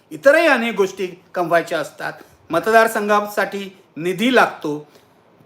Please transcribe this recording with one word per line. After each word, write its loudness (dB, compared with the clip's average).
इतरही 4
अनेक 2
गोष्टी -4
कमवायच्या 0
असतात. -10
मतदारसंघासाठी 0
निधी -2
लागतो, -2